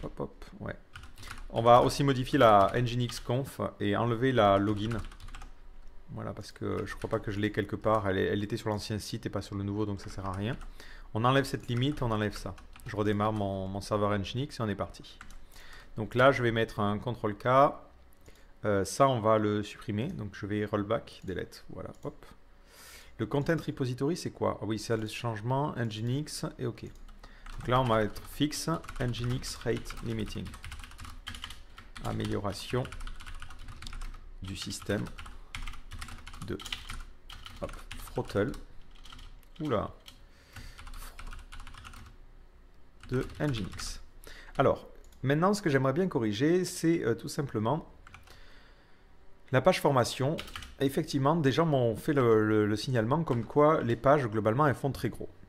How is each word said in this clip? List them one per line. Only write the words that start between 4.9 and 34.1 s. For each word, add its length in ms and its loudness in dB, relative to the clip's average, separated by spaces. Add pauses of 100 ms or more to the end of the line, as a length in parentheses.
Voilà, 200 -6
parce 200 -12
que 340 -4
je 80 -8
crois 160 -6
pas 80 2
que 140 -4
je 80 -2
l'ai 120 2
quelque 240 -2
part. 320 2
Elle 100 2
est, 80 4
elle 160 0
était 140 -2
sur 140 -6
l'ancien 280 -2
site 280 -6
et 40 -4
pas 120 -4
sur 120 -10
le 80 -2
nouveau, 240 -2
donc 140 -4
ça 100 -10
sert 160 -6
à 60 -2
rien. 240 -2 (580)
On 100 2
enlève 200 6
cette 220 -6
limite, 340 0
on 120 0
enlève 240 2
ça. 180 -8 (320)
Je 100 -8
redémarre 360 2
mon, 340 -2
mon 140 -4
serveur 360 2
Nginx 440 -4
et 20 -2
on 60 0
est 80 0
parti. 420 -8 (800)
Donc 160 -4
là, 180 10
je 100 0
vais 100 4
mettre 280 0
un 180 2
contrôle 380 -4
K. 380 6 (880)
Euh, 220 4
ça, 240 4
on 100 2
va 160 6
le 260 2
supprimer. 460 -4
Donc 260 -8
je 120 -8
vais 180 0
rollback, 600 -2
delete. 440 -8
Voilà, 220 -10 (120)
hop. 220 -10 (960)
Le 80 -2
content 320 2
repository, 580 -2
c'est 140 -8
quoi ? 320 0
Ah 20 -4
oui, 140 -2
c'est 180 0
le 100 -2
changement, 720 -2
Nginx 680 -2 (120)
et 60 -6
OK. 200 -6
Donc 840 -12
là, 140 6
on 20 0
va 200 4
être 240 -4
fixe, 420 0 (300)
Nginx 560 -2
rate 460 -4
limiting. 440 -4 (1600)
Amélioration 800 -2 (1600)